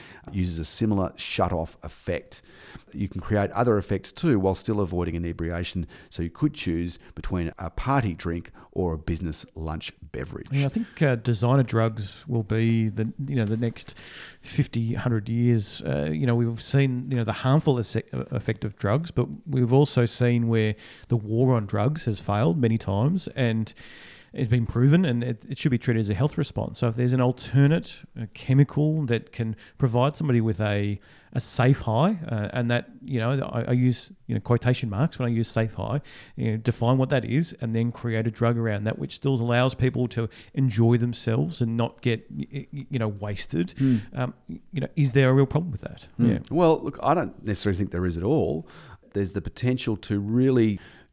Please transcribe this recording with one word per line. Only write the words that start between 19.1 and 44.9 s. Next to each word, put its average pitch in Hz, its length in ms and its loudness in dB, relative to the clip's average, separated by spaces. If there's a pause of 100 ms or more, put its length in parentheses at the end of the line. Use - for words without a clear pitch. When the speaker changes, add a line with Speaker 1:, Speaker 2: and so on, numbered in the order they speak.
Speaker 2:
but 123 160 0 (200)
we've 127 260 0
also 131 340 4
seen 120 420 2
where 110 260 2 (340)
the 120 80 2
war 113 400 2
on 107 100 0
drugs 113 380 -2
has 107 160 -2
failed 120 380 2
many 113 200 4
times, 123 560 0
and 113 380 0 (600)
it's 117 180 -2
been 117 160 2
proven, 139 400 4
and 120 180 0
it, 123 240 -4
it - 100 -8
should - 120 0
be 123 80 2
treated 113 220 2
as 101 100 0
a 107 40 2
health 120 220 0
response. - 440 -4
So 120 80 2
if 113 80 -2
there's 123 180 2
an 127 80 4
alternate, 139 800 2 (200)
uh, 110 140 -8
chemical 147 720 2
that 113 260 -2
can 110 240 -4 (220)
provide 127 360 2
somebody 127 280 2
with 110 180 0
a, 104 400 0 (320)
a 127 80 -2
safe - 400 2
high, 156 380 2 (100)
uh, 104 240 -2
and 120 180 0
that, 120 200 0 (120)
you 131 160 -4
know, 113 120 0 (200)
I, 120 200 -2
I - 20 2
use, 123 400 2 (140)
you 117 80 -4
know, 107 80 0
quotation 120 480 2
marks 113 280 0
when 127 80 -2
I 120 60 0
use 113 160 0
safe 113 260 0
high, 123 280 -4 (320)
you 113 160 -2
know, 107 80 0
define 117 400 2
what 131 100 2
that 131 160 2
is, 131 380 -2
and 113 120 -2
then 117 180 0
create 113 340 -2
a 117 40 0
drug 117 280 0
around 104 260 -2
that 110 140 -2
which - 160 -6
still 139 220 0
allows 120 380 2
people 123 340 0
to 113 200 -4 (240)
enjoy 117 460 4
themselves 120 640 -2
and 113 160 0
not 117 240 -2
get, 113 280 -2
y-, - 220 -8
y-, 139 380 -10
you 135 80 -2
know, 113 100 0
wasted. 104 720 -4
Speaker 1:
Hmm. 135 180 4 (160)
Speaker 2:
Um, 127 220 -4 (160)
y-, - 100 -12 (100)
you 147 120 -6
know, - 140 -4